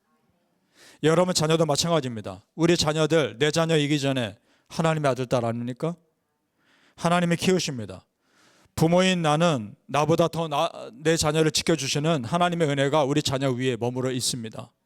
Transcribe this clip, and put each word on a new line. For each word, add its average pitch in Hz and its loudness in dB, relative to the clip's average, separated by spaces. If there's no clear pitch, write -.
여러분 165 2
자녀도 160 2
마찬가지입니다. 127 -2
우리 165 2
자녀들, 156 0
내 147 2
자녀이기 151 2
전에 127 -2
하나님의 160 0
아들, 127 -4
딸 120 0
아닙니까? 120 -6
하나님이 175 2
키우십니다. 127 -2
부모인 180 4
나는 151 0
나보다 156 2
더 160 -6
나, 151 -2
내 156 0
자녀를 156 2
지켜주시는 147 -2
하나님의 170 0
은혜가 143 2
우리 143 0
자녀 135 -2
위에 127 -2
머물러 123 -4
있습니다. 117 -6